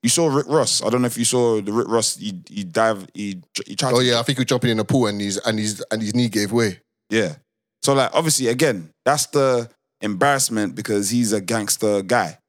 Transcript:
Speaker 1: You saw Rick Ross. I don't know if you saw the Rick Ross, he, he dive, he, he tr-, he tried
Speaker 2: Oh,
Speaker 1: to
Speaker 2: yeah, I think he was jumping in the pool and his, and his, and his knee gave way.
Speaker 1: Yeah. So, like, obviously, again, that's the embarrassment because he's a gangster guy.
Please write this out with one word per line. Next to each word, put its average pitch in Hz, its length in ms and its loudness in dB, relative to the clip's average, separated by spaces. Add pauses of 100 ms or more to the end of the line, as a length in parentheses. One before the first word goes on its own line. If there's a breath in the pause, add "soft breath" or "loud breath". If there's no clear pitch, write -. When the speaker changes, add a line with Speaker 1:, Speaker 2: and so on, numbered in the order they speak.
Speaker 1:
You 123 60 2
saw 170 180 4
Rick 139 200 2
Ross. 139 360 0
I 107 60 0
don't 123 120 2
know 123 60 2
if 117 100 -4
you 117 80 -2
saw 117 340 2
the 101 140 -4
Rick 113 160 0
Ross, 113 280 0
he, 98 300 -10
he 98 160 -10
dive, 98 520 -2
he, 98 80 -8
he 95 180 -8 (140)
tr-, - 100 -6
he - 100 -12
tried 131 180 -2
Speaker 2:
Oh, 120 60 4
Speaker 1:
to 127 60 4
Speaker 2:
yeah, 120 140 2
I 117 40 -2
think 127 140 -2
he 131 40 -2
was 123 40 2
jumping 123 240 0
in 113 80 2
the 107 80 0
pool 120 220 2
and 104 120 -4
his, 101 200 -4
and 110 180 -2
his, 107 340 -4
and 110 100 -2
his 107 140 -4
knee 123 140 2
gave 104 220 -2
way. 110 280 0 (300)
Speaker 1:
Yeah. 98 260 0 (480)
So, 139 120 2
like, 135 180 2
obviously, 151 340 2
again, 120 440 0 (120)
that's 143 220 2
the 127 440 0 (320)
embarrassment 107 760 0
because 104 340 -2
he's 117 240 2
a 104 80 0
gangster 104 600 -2
guy. 98 340 0 (120)